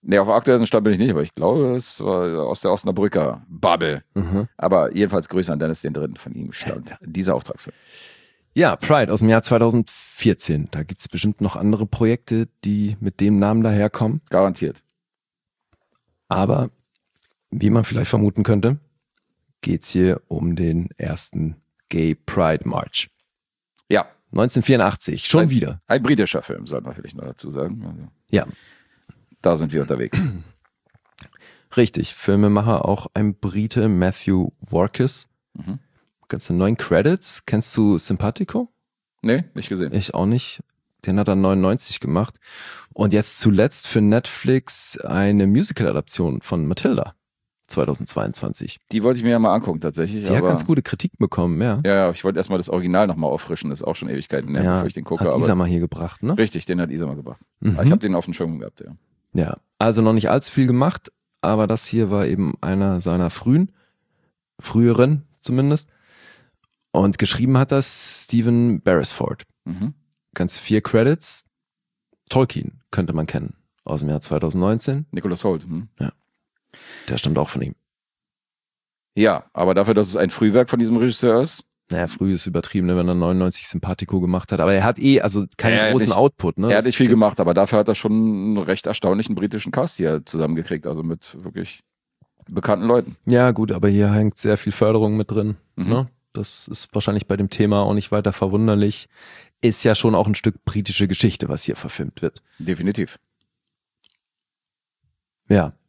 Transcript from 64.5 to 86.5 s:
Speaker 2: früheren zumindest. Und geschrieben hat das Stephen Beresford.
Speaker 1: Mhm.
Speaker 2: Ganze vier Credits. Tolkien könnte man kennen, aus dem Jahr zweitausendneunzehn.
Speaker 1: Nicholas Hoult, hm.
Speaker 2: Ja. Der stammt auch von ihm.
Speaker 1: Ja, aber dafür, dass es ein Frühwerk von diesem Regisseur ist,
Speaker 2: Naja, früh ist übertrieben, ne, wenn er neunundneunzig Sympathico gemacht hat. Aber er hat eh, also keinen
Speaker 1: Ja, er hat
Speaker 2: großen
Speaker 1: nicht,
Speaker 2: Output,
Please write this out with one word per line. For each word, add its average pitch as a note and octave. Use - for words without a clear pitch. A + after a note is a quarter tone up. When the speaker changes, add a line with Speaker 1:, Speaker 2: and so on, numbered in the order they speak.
Speaker 2:
früheren A#2
zumindest. C#3
Und G2
geschrieben B2
hat C3
das -
Stephen A#2
Beresford. -
Speaker 1:
Mhm. F#2+
Speaker 2:
Ganze -
vier G#2+
Credits. -
Tolkien -
könnte E2+
man D#2
kennen, -
aus D2+
dem D2
Jahr D2+
zweitausendneunzehn. G2
Speaker 1:
Nicholas F2
Hoult, F#2
hm. F2+
Speaker 2:
Ja. C#3
Der B1
stammt D2
auch D2+
von B1
ihm. -
Speaker 1:
Ja, G#2
aber F2+
dafür, G2+
dass G2+
es F#2+
ein F2+
Frühwerk A2+
von A#2+
diesem A#2
Regisseur A#2
ist, -
Speaker 2:
Naja, E2+
früh F#2+
ist E2+
übertrieben, F2+
ne, F2+
wenn F2
er F2+
neunundneunzig F2+
Sympathico F#2
gemacht F2+
hat. F#2
Aber F2+
er F#2+
hat A#2+
eh, C3+
also G2+
keinen A2+
Speaker 1:
Ja, G2
er A2
hat G#2+
Speaker 2:
großen A#2+
Speaker 1:
nicht, F#2+
Speaker 2:
Output, G#2+